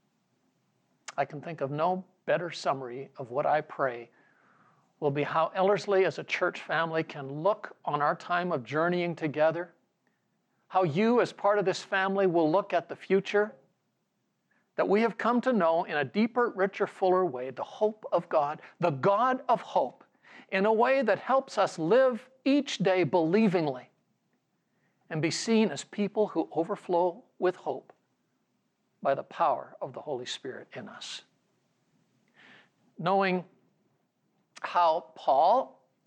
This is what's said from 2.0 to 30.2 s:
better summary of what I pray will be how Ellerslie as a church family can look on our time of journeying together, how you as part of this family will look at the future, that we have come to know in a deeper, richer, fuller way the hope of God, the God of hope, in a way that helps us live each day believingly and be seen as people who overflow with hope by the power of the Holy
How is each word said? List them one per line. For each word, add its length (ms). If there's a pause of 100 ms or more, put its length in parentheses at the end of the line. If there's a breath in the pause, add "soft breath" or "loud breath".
better 240
summary 640
of 140
what 160
I 160
pray 480 (880 soft breath)
will 120
be 120
how 320
Ellerslie 500
as 140
a 60
church 360
family 420
can 400
look 320 (120)
on 160
our 140
time 360
of 120
journeying 520
together, 560 (960)
how 140
you 400
as 100
part 260
of 60
this 160
family 460
will 260
look 220
at 160
the 60
future, 580 (1200)
that 120
we 140
have 160
come 240
to 100
know 320
in 140
a 60
deeper, 520
richer, 300
fuller 400
way 240
the 120
hope 500
of 160
God, 340 (180 loud breath)
the 100
God 580
of 120
hope, 440 (480 loud breath)
in 140
a 60
way 300
that 160
helps 400
us 200
live 500 (160)
each 340
day 260
believingly 800 (1300)
and 100
be 100
seen 400
as 140
people 440
who 280
overflow 640 (160)
with 180
hope 360 (1120)
by 120
the 100
power 580
of 100
the 80
Holy 260